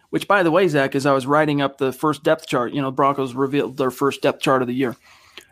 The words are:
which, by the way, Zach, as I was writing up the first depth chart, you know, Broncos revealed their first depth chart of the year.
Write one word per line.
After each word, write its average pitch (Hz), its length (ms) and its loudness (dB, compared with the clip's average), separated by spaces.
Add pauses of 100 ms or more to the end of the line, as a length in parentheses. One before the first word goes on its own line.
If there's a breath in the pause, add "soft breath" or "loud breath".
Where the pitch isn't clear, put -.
(100)
which, 156 180 -4
by 196 140 4
the 165 80 2
way, 180 180 4
Zach, 139 260 0
as 139 120 -2
I 143 60 4
was 131 140 0
writing 147 360 2
up 139 160 -4
the 131 160 0
first 151 280 -2
depth 156 240 0
chart, 123 280 -2
you 143 80 -4
know, 135 80 -4
Broncos 135 440 0
revealed 131 440 -2
their 131 120 0
first 135 300 -2
depth - 220 -2
chart 131 180 2
of 123 80 -4
the 123 60 -4
year. 127 200 -2 (580 loud breath)